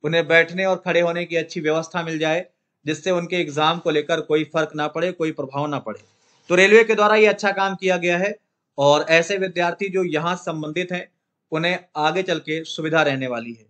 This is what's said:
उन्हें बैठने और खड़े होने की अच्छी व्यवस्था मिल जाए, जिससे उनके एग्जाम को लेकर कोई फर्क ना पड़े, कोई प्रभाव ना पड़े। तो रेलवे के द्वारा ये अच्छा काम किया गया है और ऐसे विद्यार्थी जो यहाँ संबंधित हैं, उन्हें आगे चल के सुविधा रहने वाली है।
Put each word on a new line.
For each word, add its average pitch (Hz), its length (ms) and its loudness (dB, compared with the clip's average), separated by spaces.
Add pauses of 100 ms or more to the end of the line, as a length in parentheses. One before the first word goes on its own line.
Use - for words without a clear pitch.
उन्हें 160 240 0
बैठने 170 380 2
और 190 120 2
खड़े 175 240 0
होने 175 240 -2
की 165 100 -8
अच्छी 160 260 -4
व्यवस्था 160 420 -2
मिल 160 160 -6
जाए, 160 260 -2 (400)
जिससे 151 260 -4
उनके 175 260 -2
एग्जाम 156 420 0
को 165 100 -2
लेकर 156 340 0
कोई 151 220 0
फर्क 156 300 -4
ना 151 120 -4
पड़े, 165 240 -4
कोई 160 220 -4
प्रभाव 143 340 -6
ना 143 120 -4
पड़े। 107 200 -12 (500)
तो 175 60 2
रेलवे 202 280 8
के 220 120 2
द्वारा 208 200 4
ये 214 120 6
अच्छा 202 240 0
काम 190 240 -2
किया 185 220 -2
गया 175 200 0
है 202 160 -2 (440)
और 147 340 4
ऐसे 170 260 4
विद्यार्थी 175 520 -2
जो 185 160 -2
यहाँ 165 320 -2
संबंधित 160 540 -6
हैं, 180 160 -8 (440)
उन्हें 170 260 -2 (200)
आगे 165 260 0
चल 175 160 -2
के 156 260 -8
सुविधा 160 380 -2
रहने 131 240 -2
वाली 117 260 -8
है। 113 160 -20